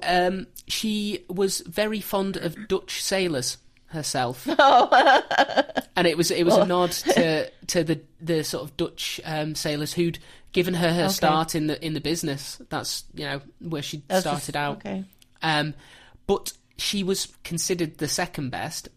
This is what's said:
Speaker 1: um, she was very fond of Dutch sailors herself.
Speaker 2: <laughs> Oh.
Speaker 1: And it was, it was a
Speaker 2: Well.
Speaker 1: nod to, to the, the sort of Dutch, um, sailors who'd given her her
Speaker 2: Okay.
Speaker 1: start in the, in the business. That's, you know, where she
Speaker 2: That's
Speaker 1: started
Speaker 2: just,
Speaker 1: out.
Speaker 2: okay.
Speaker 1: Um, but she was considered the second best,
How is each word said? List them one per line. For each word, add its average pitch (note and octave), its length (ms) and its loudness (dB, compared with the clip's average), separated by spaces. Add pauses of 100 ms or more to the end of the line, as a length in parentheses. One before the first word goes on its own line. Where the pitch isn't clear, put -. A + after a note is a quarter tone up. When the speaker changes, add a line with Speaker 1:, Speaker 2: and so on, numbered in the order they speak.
Speaker 1:
um, F3+ 420 0 (220)
she G#3 600 -4
was G3 340 0
very G#3+ 400 -4
fond G3 360 -2
of F#3+ 300 -6
Dutch - 360 -4
sailors F3 540 -2 (300)
herself. C3 680 -4
Speaker 2:
<laughs> C#4 60 4
Oh. C4+ 640 8 (720)
Speaker 1:
And E3+ 100 4
it E3 120 4
was, E3+ 120 2
it F3 140 2
was F3 100 6
a A3 40 8
Speaker 2:
Well. G3+ 100 6
Speaker 1:
nod F3+ 240 2
to, D#3+ 580 2 (180)
to E3+ 160 2
the, D#3 160 0 (220)
the D#3+ 220 0
sort - 200 -6
of - 140 -12
Dutch, - 480 -6
um, D#3 300 -4
sailors D3+ 380 -4
who'd E3+ 260 0 (320)
given F3+ 240 2
her E3+ 180 2
her F3 120 4
Speaker 2:
Okay. F#3+ 80 2
Speaker 1:
start D#3+ 420 2
in D3+ 120 0
the, D#3 160 -4
in D#3+ 120 -4
the - 60 -4
business. D3 680 -4
That's, - 360 -6 (100)
you D3+ 100 -8
know, C#3 160 -6 (180)
where D#3+ 220 -6
she D3 260 -10
Speaker 2:
That's F#3 140 2
Speaker 1:
started D3 320 -4
Speaker 2:
just, - 20 -8
Speaker 1:
out. C#3+ 220 -2
Speaker 2:
okay. F#3+ 280 -8 (360)
Speaker 1:
Um, D3+ 320 0 (540)
but - 260 -2 (240)
she - 260 -4
was F#3+ 260 -2 (140)
considered E3+ 540 -4
the D3+ 100 -4
second D#3+ 440 -4
best, A2 460 -8